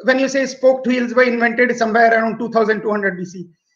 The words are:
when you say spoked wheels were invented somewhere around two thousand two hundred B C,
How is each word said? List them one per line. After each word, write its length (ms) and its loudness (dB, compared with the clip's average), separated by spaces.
when 140 2
you 100 0
say 180 -2
spoked 400 0
wheels 260 0
were 120 4
invented 520 0
somewhere 380 2
around 240 0
two 120 -8
thousand 320 0
two 80 -4
hundred 280 -2
B 60 -10
C, 240 -14